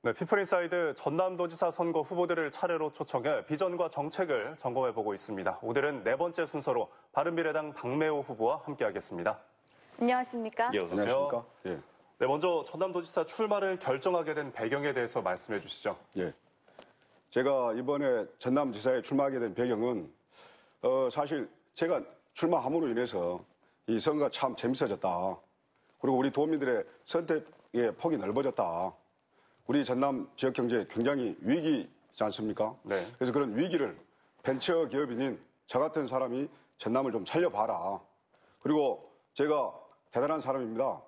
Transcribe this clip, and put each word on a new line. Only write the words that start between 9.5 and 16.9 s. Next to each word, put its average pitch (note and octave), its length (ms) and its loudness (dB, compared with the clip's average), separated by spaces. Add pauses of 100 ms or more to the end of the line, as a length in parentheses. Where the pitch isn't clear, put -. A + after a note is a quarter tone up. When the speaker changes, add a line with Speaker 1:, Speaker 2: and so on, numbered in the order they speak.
Speaker 2:
안녕하십니까? A#3+ 760 0
Speaker 1:
예, G#2 40 2
어서 F2 160 -2
오세요. G2 60 0
Speaker 3:
안녕하십니까? B2 460 0 (200)
예. F2+ 140 -4 (380)
Speaker 1:
네, B2+ 80 2
먼저 D3+ 400 2
전남도지사 F3 600 -4
출마를 G3 520 0
결정하게 D#3 560 0
된 C#3+ 180 -4
배경에 C#3 400 0
대해서 A#2+ 300 -2
말씀해 F#2 380 -2
주시죠. - 360 -6 (220)
Speaker 3:
예. F2 160 -2 (960)